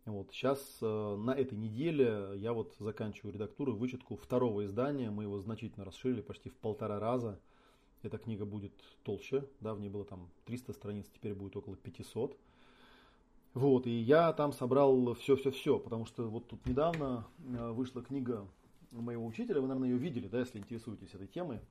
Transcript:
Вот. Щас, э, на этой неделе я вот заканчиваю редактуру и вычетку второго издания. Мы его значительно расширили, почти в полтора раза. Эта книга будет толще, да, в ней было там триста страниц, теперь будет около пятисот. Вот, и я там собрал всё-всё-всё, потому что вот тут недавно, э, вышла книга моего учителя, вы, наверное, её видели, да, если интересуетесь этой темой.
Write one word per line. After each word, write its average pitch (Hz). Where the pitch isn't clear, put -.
Вот. 101
Щас, -
э, 107
на 113
этой 127
неделе 110
я 113
вот 110
заканчиваю 104
редактуру 107
и 101
вычетку 123
второго 113
издания. 120
Мы 104
его 101
значительно 107
расширили, 117
почти -
в -
полтора 104
раза. 113
Эта 107
книга 104
будет 101
толще, 135
да, 110
в 101
ней 101
было 101
там 90
триста 117
страниц, 104
теперь 104
будет 98
около 98
пятисот. -
Вот, 127
и 120
я 151
там 147
собрал 131
всё-всё-всё, 131
потому 113
что 113
вот 117
тут -
недавно, 135
э, 120
вышла 127
книга 123
моего 117
учителя, 156
вы, 131
наверное, 131
её 123
видели, 123
да, 113
если 123
интересуетесь 104
этой 98
темой. 151